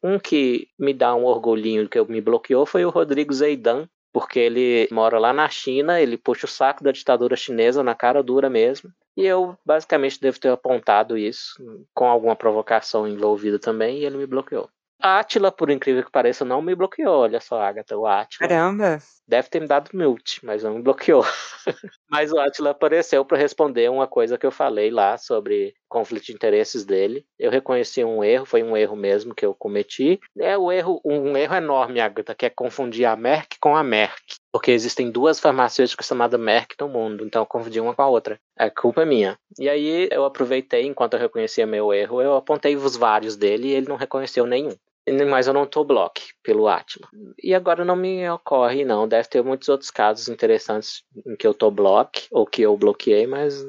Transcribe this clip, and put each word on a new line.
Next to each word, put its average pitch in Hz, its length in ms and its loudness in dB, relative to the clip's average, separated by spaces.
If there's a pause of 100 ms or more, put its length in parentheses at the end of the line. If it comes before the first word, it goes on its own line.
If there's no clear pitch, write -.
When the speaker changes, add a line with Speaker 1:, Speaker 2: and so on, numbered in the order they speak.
Speaker 1:
Um 190 160 0
que 135 480 0 (100)
me 139 160 0
dá 123 220 2
um 120 100 0
orgulhinho 110 640 0
que - 80 -8
eu 110 100 4
me 113 140 -6
bloqueou 117 460 2
foi 180 180 0
o 175 60 0
Rodrigo 147 420 0
Zeidan, 135 540 0 (260)
porque - 280 -2
ele 120 500 2
mora 113 300 2
lá 120 120 4
na 151 160 2
China, 147 520 -2
ele 120 160 2
puxa 120 300 -4
o - 20 -12
saco 135 340 -2
da 139 80 2
ditadura 123 460 0
chinesa 123 480 0
na 120 100 0
cara 127 280 2
dura 131 280 0
mesmo. 120 400 0 (260)
E 190 100 2
eu, 185 300 0 (100)
basicamente, 147 540 0
devo 131 180 0
ter 139 100 0
apontado 113 680 0
isso 107 360 -6 (380)
com 127 140 0
alguma 113 280 4
provocação 107 720 0
envolvida 104 520 0
também, 113 400 -2
e 147 60 -4
ele 139 120 -6
me 139 100 -6
bloqueou. 131 420 -6 (340)
A 190 160 2
Átila, 202 320 0
por 160 200 -2
incrível 131 340 0
que - 60 -18
pareça, 127 340 0
não 127 160 -2
me 170 140 -4
bloqueou. 185 460 0
Olha 113 200 0
só, - 180 -6
Agatha, 107 380 -6
o 110 100 -4
Átila 104 400 -2
Speaker 2:
Caramba! 170 520 0 (280)
Speaker 1:
deve 120 220 0
ter 170 120 -4
me 156 60 -6
dado 147 280 0
mute, 143 500 -2
mas 107 180 -6
não 110 120 -4
me 117 80 -8
bloqueou. 135 420 4
<laughs> - 760 -10 (100)
Mas 151 220 -2
o 160 80 2
Átila 143 300 -2
apareceu 151 540 2
pra 139 140 0
responder 139 500 0
uma 131 180 0
coisa 120 300 0
que - 80 -4
eu 135 60 2
falei 113 400 0
lá 107 260 2
sobre 104 560 -2 (160)
conflito 110 380 -6
de 123 60 -14
interesses 107 520 0
dele. 98 400 -2 (140)
Eu 120 120 0
reconheci 127 520 -2
um 113 220 -2
erro, 123 200 2
foi 117 180 2
um 113 140 -2
erro 107 200 0
mesmo 104 380 -2
que - 120 -2
eu 98 80 0
cometi. 120 640 -2 (180)
É 196 220 -2
o 180 140 -2
erro, 180 320 -2
um 143 320 -2
erro 147 180 0
enorme, 135 460 0
Agatha, 110 340 -4
que - 100 -4
é 120 60 0
confundir 123 560 -4
a 113 80 2
Merck 127 460 -2
com 147 160 4
a 156 80 2
Merck. 107 500 -2 (180)
Porque 127 200 2
existem 120 380 0
duas 135 280 2
farmacêuticas 131 680 0
chamadas 120 340 0
Merck 113 400 0
no 147 80 -6
mundo, 110 360 -6
então 110 180 -2
eu 107 40 -2
confundi 113 320 -8
uma 117 160 -2
com 139 80 0
a 139 60 4
outra. 110 280 0 (220)
É 113 100 2
culpa 120 360 0
minha. 107 340 2 (180)
E 135 120 -4
aí 156 420 0
eu 139 140 0
aproveitei, 131 600 -2
enquanto 127 280 -2
eu 117 60 -2
reconhecia 113 460 -2
meu 104 280 0
erro, 104 260 -2
eu 139 140 2
apontei 147 400 0
os 139 220 -2
vários 110 400 2
dele 104 320 0
e 139 60 0
ele 135 140 0
não 143 80 -6
reconheceu 131 480 -2
nenhum. 123 300 -2 (540)
Mas 131 200 2
eu 135 60 2
não 139 120 2
tô 151 160 -2
bloque 117 460 0 (140)
pelo 107 260 2
Átila. - 400 -4 (340)
E 185 120 0
agora 180 300 0
não 180 120 0
me 185 340 -4
ocorre, 135 540 0
não. 113 240 0
Deve 113 200 2
ter 127 140 2
muitos 131 260 -4
outros 139 220 -2
casos 110 380 0
interessantes 110 720 -2 (240)
em 117 80 -10
que - 120 -4
eu 107 80 4
tô 110 160 2
bloque, 104 600 2
ou 127 160 2
que - 160 -2
eu 107 140 4
bloqueei, 104 500 2
mas 139 420 -4